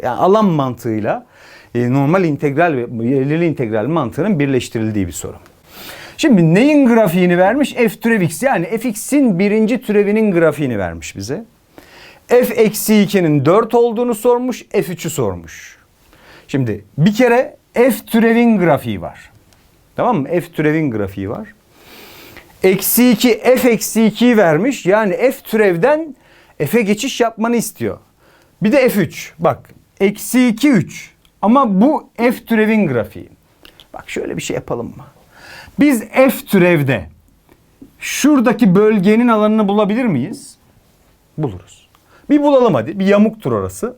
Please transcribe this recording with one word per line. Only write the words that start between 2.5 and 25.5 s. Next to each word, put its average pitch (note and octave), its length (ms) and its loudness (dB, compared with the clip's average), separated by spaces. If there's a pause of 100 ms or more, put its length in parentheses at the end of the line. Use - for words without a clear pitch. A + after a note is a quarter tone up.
ve A#2 240 -8
belirli C#3 460 -2
integral A2 400 -4
mantığının D#3+ 520 -2
birleştirildiği A2+ 680 -2
bir E2+ 60 -8
soru. - 240 -12 (800)
Şimdi F3 380 4
neyin C#4 320 4
grafiğini F#3 520 2
vermiş? A3 360 0
F A#3 140 0
türev A3+ 320 -2
x, - 220 -4
yani G3 360 -2
f A#3+ 100 -6
x'in A#3+ 500 0
birinci G#3+ 440 0
türevinin G#3 500 0
grafiğini D3+ 460 0
vermiş E2+ 380 -8
bize. B2+ 280 -10 (840)
F A#3 100 2
eksi A3 640 2
ikinin D#3+ 420 0
dört G#3+ 300 2
olduğunu A#3+ 400 0
sormuş, A#3+ 560 -2
F F#3 220 -2
üçü E3 180 -10
sormuş. F2+ 680 -8 (720)
Şimdi B2 360 -4 (140)
bir G3 160 2
kere A#3+ 420 2 (160)
f A#3+ 200 2 (140)
türevin A3+ 520 2
grafiği B2+ 440 -2
var. - 280 -16 (640)
Tamam G#3+ 200 -2
mı? C#3+ 120 -4
F E3+ 120 -2
türevin D3+ 500 -2
grafiği G2 400 -6
var. G3+ 180 -12 (1120)
Eksi G3+ 480 2
iki, A#3 300 2
f A#3+ 300 2
eksi A3 360 0
ikiyi A3+ 300 2
vermiş. G3 500 0
Yani G3 300 0
f A#3+ 160 0
türevden A3 840 -2 (420)